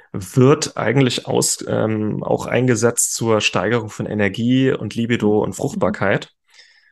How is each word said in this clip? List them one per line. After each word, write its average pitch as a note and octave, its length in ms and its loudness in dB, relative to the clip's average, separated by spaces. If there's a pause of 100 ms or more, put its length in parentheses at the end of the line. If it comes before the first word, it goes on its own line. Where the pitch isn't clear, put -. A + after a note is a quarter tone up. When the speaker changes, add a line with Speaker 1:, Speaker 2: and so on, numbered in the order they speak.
(140)
Speaker 1:
wird C3 640 2
eigentlich A#2+ 500 0
aus, - 400 0
ähm, A2 560 -2
auch - 240 -2
eingesetzt A#2 680 2
zur A2+ 260 2
Steigerung G#2+ 480 0
von A2 180 -8
Energie A2+ 640 2
und - 240 -4
Libido A2+ 420 0
Speaker 2:
Mhm. G2+ 60 2
Speaker 1:
und G2 100 -4
Fruchtbarkeit G#2+ 800 -2 (580)